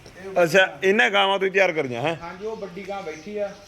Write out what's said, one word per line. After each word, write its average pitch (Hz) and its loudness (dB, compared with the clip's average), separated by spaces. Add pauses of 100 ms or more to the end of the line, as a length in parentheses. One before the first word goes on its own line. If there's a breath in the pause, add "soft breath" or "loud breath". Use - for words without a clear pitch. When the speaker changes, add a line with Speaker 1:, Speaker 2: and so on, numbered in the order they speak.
(300)
Speaker 1:
ਇਹ 185 4
Speaker 2:
ਅੱਛਾ, 190 4
ਇਹਨਾਂ 220 4
ਗਾਵਾਂ 196 2
ਤੋਂ 196 0
ਹੀ 190 -2
ਤਿਆਰ 185 4
ਕਰੀਆਂ 131 -2
ਹੈ? 156 -2
Speaker 1:
ਹਾਂਜੀ, 185 -12
ਉਹ 220 -8
ਵੱਡੀ 185 -12
ਗਾਂ 196 -8
ਬੈਠੀ 196 -10
ਆ। 202 -4 (140)